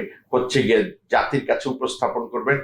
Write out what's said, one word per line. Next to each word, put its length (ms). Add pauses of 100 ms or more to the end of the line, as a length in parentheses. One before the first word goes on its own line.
(320)
হচ্ছে 320
গিয়ে 180 (280)
জাতির 360
কাছে 240
উপস্থাপন 580
করবেন, 360